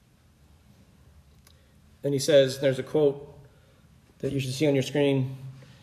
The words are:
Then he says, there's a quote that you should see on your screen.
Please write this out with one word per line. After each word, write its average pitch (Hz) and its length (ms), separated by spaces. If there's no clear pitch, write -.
Then 143 100
he 135 80
says, 139 400
there's 131 180
a 123 60
quote 143 520
that 135 100
you 135 80
should 127 140
see 147 160
on 139 60
your 131 100
screen. 139 520